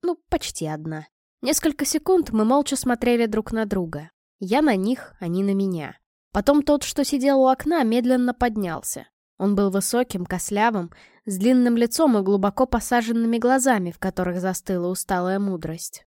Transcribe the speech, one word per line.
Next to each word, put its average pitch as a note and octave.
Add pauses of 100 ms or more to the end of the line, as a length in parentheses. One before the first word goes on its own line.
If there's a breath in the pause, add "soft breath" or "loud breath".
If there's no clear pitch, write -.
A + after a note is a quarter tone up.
Ну, E4+ (120)
почти -
одна. D#3 (360)
Несколько D4
секунд E4
мы G#3+
молча C#4
смотрели A#3+
друг G#3+
на A3
друга. E3 (280)
Я G#3+
на C#4+
них, G3+
они F3
на G3
меня. F#3 (360)
Потом C#4
тот, D4
что -
сидел C4+
у C4
окна, C#4+
медленно B3
поднялся. G#3 (300)
Он G3+
был G3+
высоким, G3
костлявым, G3+ (340 soft breath)
с G3
длинным A#3+
лицом A#3
и G3+
глубоко G3+
посаженными A#3
глазами, A#3+
в -
которых F3+
застыла F3+
усталая F#3
мудрость. E3+